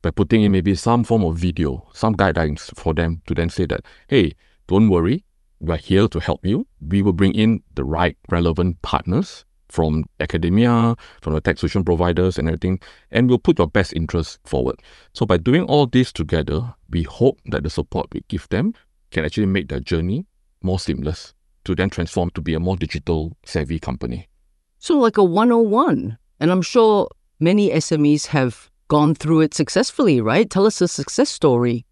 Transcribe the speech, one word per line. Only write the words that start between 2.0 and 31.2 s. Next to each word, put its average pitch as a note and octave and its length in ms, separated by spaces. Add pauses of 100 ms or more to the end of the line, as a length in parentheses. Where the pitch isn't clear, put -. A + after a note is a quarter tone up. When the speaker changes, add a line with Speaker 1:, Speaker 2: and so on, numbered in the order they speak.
Speaker 1:
guidelines E2 640
for E2 160
them E2 320
to - 80
then E2+ 160
say F2+ 160
that, - 160 (280)
"Hey, G2 240 (340)
don't G#2 220
worry, F#2 340 (360)
we're D#2+ 180
here G2 320
to E2+ 100
help - 260
you. C3+ 220 (180)
We F#2+ 160
will G2 120
bring G2 200
in A2 300 (100)
the C#2 100
right D2+ 340 (120)
relevant E2+ 540
partners - 600 (260)
from D#2 360 (140)
academia, A#2 760 (260)
from D2+ 120
the D#2 80
tech - 160
solution F2+ 260
providers F2 540
and D#2 100
everything, F2+ 320 (300)
and B2 180
we'll B2 120
put - 180
your F2 100
best F#2+ 260
interest E2 500
forward." B1+ 320 (380)
So - 120
by F#2 120
doing B2 260
all C#3+ 240
this B2+ 240
together, A#2 640 (140)
we E2+ 140
hope - 420
that G#2 180
the D#2 80
support - 420
we - 140
give - 220
them E3+ 260 (340)
can D#2 160
actually G2 220
make F#2+ 220
their C#2 100
journey F2+ 480 (340)
more F#2+ 180
seamless - 540 (300)
to F2+ 100
then F#2 160
transform F2 420
to E2 100
be D#2+ 120
a D#2+ 60
more F#2 160
digital D#2+ 600 (100)
savvy D#2 340
company. - 480 (500)
Speaker 2:
So D4+ 220
like A3+ 180
a G#3 60
one G3+ 280
oh A#3 80
one, G#3 600 (200)
and D#3+ 120
I'm F#3 100
sure A3 460 (320)
many F#3+ 320
S D#3 200
M D3 140
Es D3 220
have C3 420 (180)
gone D3+ 280
through D#3 260
it D3+ 140
successfully, F3+ 680
right? C3 260
Tell G3 200
us - 120
a F3+ 80
success - 420